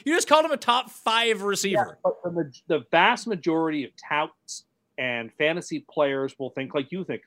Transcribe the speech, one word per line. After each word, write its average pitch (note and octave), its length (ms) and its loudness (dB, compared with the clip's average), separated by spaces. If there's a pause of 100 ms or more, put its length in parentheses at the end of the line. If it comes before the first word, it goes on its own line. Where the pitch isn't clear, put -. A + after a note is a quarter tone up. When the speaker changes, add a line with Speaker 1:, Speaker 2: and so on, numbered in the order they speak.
Speaker 1:
you D4 100 0
just - 120 0
called D#4 160 6
him D#4+ 80 0
a C#4 60 -4
top B3 320 0
five A3+ 540 0
receiver. G3 460 0
Speaker 2:
Yeah, - 140 -18
but F3+ 200 -2
the F3 80 -4
ma-, E3+ 180 -4 (180)
the D3+ 240 0
vast G3 360 4
majority D#3+ 580 -2
of A2 100 -14
touts - 680 -6 (320)
and A#2+ 400 -6
fantasy D#3+ 520 -2
players C#3 500 -2
will C3 120 -8
think C3+ 220 -8
like C#3+ 180 -4
you F#3 120 -6
think, - 240 -8